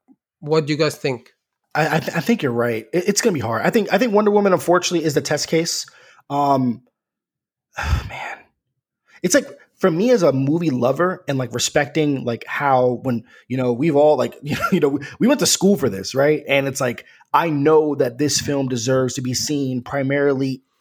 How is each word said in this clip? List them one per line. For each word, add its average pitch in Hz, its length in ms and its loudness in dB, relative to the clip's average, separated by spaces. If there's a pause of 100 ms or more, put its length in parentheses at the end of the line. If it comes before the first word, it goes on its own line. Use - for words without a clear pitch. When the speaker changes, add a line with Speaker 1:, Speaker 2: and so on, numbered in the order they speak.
(400)
Speaker 1:
what 151 260 0
do 151 60 -4
you 147 60 -2
guys 151 180 0
think? 131 340 -6 (440)
Speaker 2:
I, 151 220 0
I, 160 40 2
th-, - 160 -6
I 170 40 0
think 233 220 0
you're 135 80 0
right. 117 420 -2
It, 180 160 0
it's 202 120 0
gonna 214 140 0
be 139 60 -2
hard. 110 220 -2
I 165 80 2
think, 208 220 0
I 196 60 2
think 233 140 0
Wonder 208 200 2
Woman, 202 200 4
unfortunately, 175 540 0
is 143 80 0
the 151 60 2
test 143 260 -4
case. - 400 -2 (420)
Um, 135 540 0 (920)
<sighs> - 320 -2
man, - 300 -14 (840)
it's 180 120 0
like, 269 120 2 (300)
for 190 140 2
me 185 200 0
as 226 120 4
a 151 80 6
movie 143 380 0
lover 139 580 0
and, 139 120 -4
like, 120 160 -4
respecting, 143 720 -2
like, 117 200 -4
how 127 560 0
when, 120 220 -2 (240)
you 123 80 -6
know, 127 160 0
we've 143 240 0
all, 147 220 6
like, 123 200 -2
<laughs> 143 340 -4
you 180 80 2
know, 147 100 4
we, 143 100 -2 (200)
we 196 60 4
went 269 140 4
to 165 60 2
school 190 300 2
for 131 120 -2
this, 95 260 -6
right? 143 320 2
And 135 220 0
it's 135 140 -6
like, 127 240 -4 (260)
I 156 160 2
know 151 460 4
that 123 240 -2
this 147 220 0
film 139 280 -2
deserves 127 460 0
to 139 80 -8
be 127 100 -4
seen 131 500 -4
primarily 139 800 0 (180)